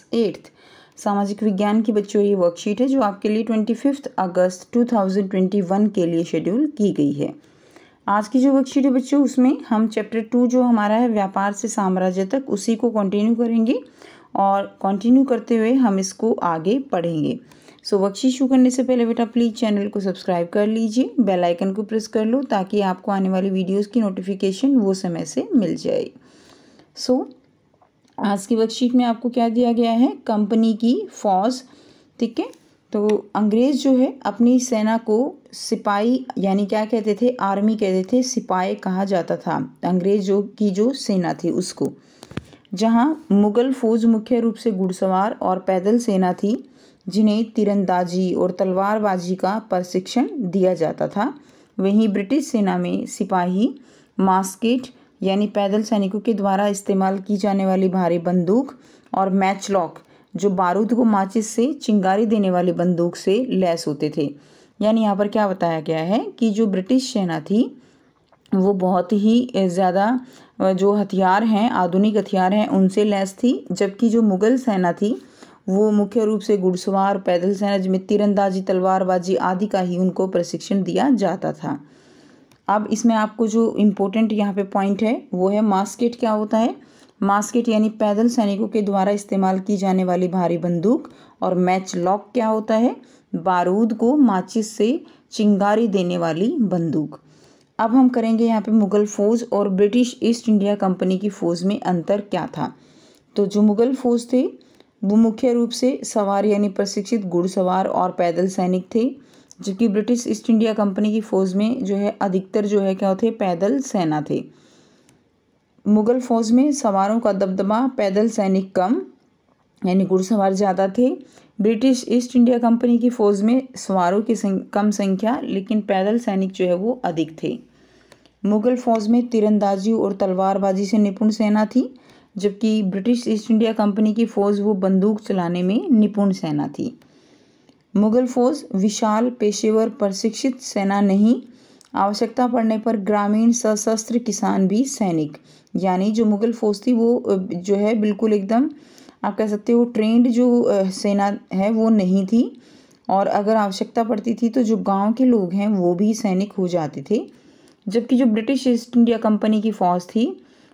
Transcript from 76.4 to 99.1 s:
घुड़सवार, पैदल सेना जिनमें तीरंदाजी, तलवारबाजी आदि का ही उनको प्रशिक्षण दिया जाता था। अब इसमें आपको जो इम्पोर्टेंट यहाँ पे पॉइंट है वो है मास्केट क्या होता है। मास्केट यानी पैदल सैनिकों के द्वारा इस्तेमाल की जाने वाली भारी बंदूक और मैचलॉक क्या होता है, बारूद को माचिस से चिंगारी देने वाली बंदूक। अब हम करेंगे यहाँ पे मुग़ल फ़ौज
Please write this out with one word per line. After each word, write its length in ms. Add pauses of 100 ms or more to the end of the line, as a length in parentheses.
घुड़सवार, 600
पैदल 360
सेना 240
जिनमें 280
तीरंदाजी, 560
तलवारबाजी 760
आदि 320
का 120
ही 180
उनको 300
प्रशिक्षण 560
दिया 260
जाता 440
था। 260 (880)
अब 240
इसमें 240
आपको 320
जो 300
इम्पोर्टेंट 560
यहाँ 200
पे 100
पॉइंट 400
है 300
वो 160
है 120
मास्केट 540
क्या 160
होता 260
है। 180 (480)
मास्केट 460
यानी 200
पैदल 400
सैनिकों 380
के 140
द्वारा 300
इस्तेमाल 480
की 180
जाने 260
वाली 240
भारी 300
बंदूक 520 (320)
और 140
मैचलॉक 800
क्या 140
होता 280
है, 200 (400)
बारूद 580
को 240
माचिस 540
से 320 (280)
चिंगारी 560
देने 300
वाली 420
बंदूक। 640 (580)
अब 120
हम 180
करेंगे 360
यहाँ 160
पे 100
मुग़ल 340
फ़ौज 480